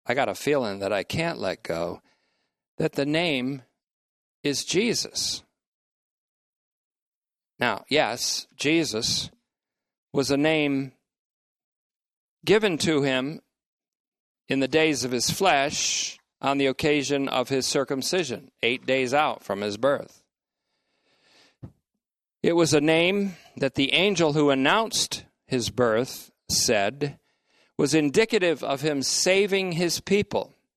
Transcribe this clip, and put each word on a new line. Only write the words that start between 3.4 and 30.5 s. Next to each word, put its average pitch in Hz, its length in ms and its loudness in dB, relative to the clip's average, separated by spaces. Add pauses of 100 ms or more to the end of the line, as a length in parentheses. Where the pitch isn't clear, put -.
is 143 220 -2
Jesus. - 800 -2 (2250)
Now, 117 300 0
yes, 123 580 -2 (100)
Jesus 139 760 -2 (840)
was 139 180 -2
a 139 60 2
name 143 560 0 (1500)
given 190 340 2
to 151 240 0
him 131 400 -2 (1040)
in 135 140 0
the 131 80 2
days 151 360 2
of 123 60 -4
his 123 180 -2
flesh - 880 0 (220)
on 135 160 2
the 139 100 2
occasion 139 640 0
of 123 200 -2
his 135 180 0
circumcision, 135 840 -2 (120)
eight 117 240 -2
days 131 260 0
out 143 300 0
from 98 180 -6
his 104 160 -4
birth. 131 460 -2 (2250)
It 165 100 2
was 165 200 4
a 151 80 4
name 175 540 2 (220)
that 139 180 -4
the 139 180 2
angel 165 420 2
who 151 140 4
announced 151 760 0 (220)
his 123 220 -2
birth 120 600 -2 (180)
said 127 720 -2 (580)
was 143 160 0
indicative 165 680 2
of 139 200 -4
him 147 200 -2
saving 190 680 0
his 165 280 -2
people - 540 -2 (220)